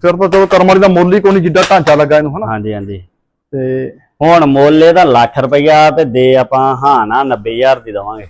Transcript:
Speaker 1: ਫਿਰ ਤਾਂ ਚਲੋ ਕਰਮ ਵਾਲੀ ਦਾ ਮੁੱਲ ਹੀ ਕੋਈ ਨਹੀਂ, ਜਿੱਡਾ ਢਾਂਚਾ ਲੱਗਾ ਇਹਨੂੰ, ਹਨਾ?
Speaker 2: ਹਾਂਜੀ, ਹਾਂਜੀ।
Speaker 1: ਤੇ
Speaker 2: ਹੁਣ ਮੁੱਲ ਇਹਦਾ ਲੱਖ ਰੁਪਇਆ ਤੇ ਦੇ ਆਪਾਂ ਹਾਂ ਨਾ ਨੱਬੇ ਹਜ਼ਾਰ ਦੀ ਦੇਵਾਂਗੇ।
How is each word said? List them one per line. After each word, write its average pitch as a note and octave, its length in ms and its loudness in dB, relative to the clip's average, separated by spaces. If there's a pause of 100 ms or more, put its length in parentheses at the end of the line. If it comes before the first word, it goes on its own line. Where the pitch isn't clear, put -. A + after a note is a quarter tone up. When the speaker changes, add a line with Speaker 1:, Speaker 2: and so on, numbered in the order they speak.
Speaker 1:
ਫਿਰ F3 140 0
ਤਾਂ F#3 140 -2
ਚਲੋ F#3+ 160 2
ਕਰਮ F#3 220 0
ਵਾਲੀ F#3+ 120 4
ਦਾ G3 80 4
ਮੁੱਲ F3 260 2
ਹੀ G#3 60 2
ਕੋਈ G3 120 0
ਨਹੀਂ, F#3+ 120 0
ਜਿੱਡਾ F3 260 0
ਢਾਂਚਾ D#3 260 2
ਲੱਗਾ D3+ 220 0
ਇਹਨੂੰ, D3+ 200 -4
ਹਨਾ? G#3+ 80 -10
Speaker 2:
ਹਾਂਜੀ, G#2+ 280 -8
ਹਾਂਜੀ। G2 300 -12 (480)
Speaker 1:
ਤੇ C3 400 -6 (300)
Speaker 2:
ਹੁਣ E3 240 2
ਮੁੱਲ C#3+ 380 2
ਇਹਦਾ F3 200 4
ਲੱਖ B2 360 0
ਰੁਪਇਆ D3+ 520 2
ਤੇ D#3 140 -2
ਦੇ B2+ 300 0
ਆਪਾਂ C3 400 -2
ਹਾਂ B2+ 320 0
ਨਾ A#2+ 160 -2
ਨੱਬੇ A2+ 320 -6
ਹਜ਼ਾਰ B2+ 240 0
ਦੀ A2+ 120 -18
ਦੇਵਾਂਗੇ। G#2 380 -12